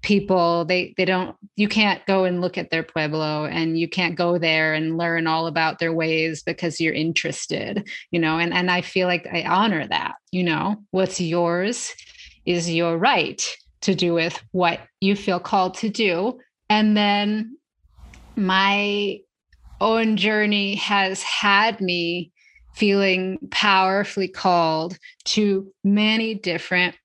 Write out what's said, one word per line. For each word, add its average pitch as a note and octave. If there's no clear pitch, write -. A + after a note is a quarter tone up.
people, F3+
they, F3+
they F#3
don't, F#3
you G#3
can't G#3
go F#3+
and F3+
look F3
at E3+
their D#3+
pueblo D3+
and E3
you E3
can't E3+
go F3
there D#3+
and D#3+
learn E3
all E3
about D#3
their E3
ways D#3+
because E3
you're D#3+
interested," E3
you E3+
know? D#3+
And, E3+
and F3+
I F3+
feel F3+
like F3
I E3
honor F3
that, -
you F3+
know, E3
what's F#3
yours F3
is F3
your E3+
right F#3
to F#3+
do E3+
with E3+
what F3
you G3
feel F#3+
called F#3
to A3
do. G#3
And G#3+
then G#3
my G3+
own A3
journey G#3
has G3
had G#3
me F3
feeling F#3+
powerfully F#3+
called E3+
to G3
many G#3+
different F3+